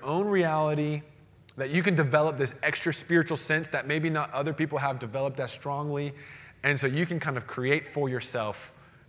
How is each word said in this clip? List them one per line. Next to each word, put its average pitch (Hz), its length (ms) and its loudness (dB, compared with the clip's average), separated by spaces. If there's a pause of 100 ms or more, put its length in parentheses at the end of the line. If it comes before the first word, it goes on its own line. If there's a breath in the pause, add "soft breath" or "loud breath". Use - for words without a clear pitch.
own 165 240 0
reality, 156 720 2 (560)
that 135 120 -4
you 170 140 2
can 185 100 4
develop 151 440 4
this 135 260 0
extra 151 300 0
spiritual 165 420 2
sense 156 320 0
that 131 180 -2
maybe 156 240 0
not 151 220 0
other 143 220 -2
people 147 240 0
have 135 200 0
developed 131 440 -4
as 123 100 -4
strongly, 143 640 -4 (500 loud breath)
and 139 160 4
so 143 80 2
you 151 180 2
can 170 140 -2
kind 147 160 -2
of 117 100 -4
create 143 420 0
for 143 200 -2
yourself 113 640 -4 (380 loud breath)